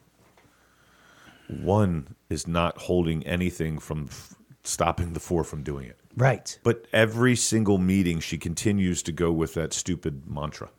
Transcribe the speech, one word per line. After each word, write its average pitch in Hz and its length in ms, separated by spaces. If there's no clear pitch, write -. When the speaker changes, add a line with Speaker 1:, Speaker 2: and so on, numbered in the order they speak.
Speaker 1:
one 87 680
is 80 200
not 85 300
holding 82 480
anything 82 520
from 76 320
f-, - 240
stopping 85 480
the 78 80
four 82 240
from 76 180
doing 69 240
it." 60 120
Speaker 2:
Right. 123 460
Speaker 1:
But 117 300
every 113 440
single 107 420
meeting, 90 420
she 82 180
continues 92 680
to 87 80
go 85 180
with 80 240
that 80 180
stupid 76 540
mantra. - 520